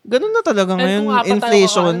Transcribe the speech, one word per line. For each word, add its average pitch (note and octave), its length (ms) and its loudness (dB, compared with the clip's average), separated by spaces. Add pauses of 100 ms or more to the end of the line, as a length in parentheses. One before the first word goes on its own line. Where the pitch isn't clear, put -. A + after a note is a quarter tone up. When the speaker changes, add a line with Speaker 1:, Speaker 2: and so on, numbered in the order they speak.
Speaker 1:
Ganun C#4 320 -2
na A4+ 80 0
talaga G3+ 320 0
Speaker 2:
And F#3 80 -2
Speaker 1:
ngayon, F#3+ 240 0
Speaker 2:
kung G#3+ 80 -2
apat A#3+ 80 2
tayo G3+ 160 0
Speaker 1:
inflation. F#3+ 640 2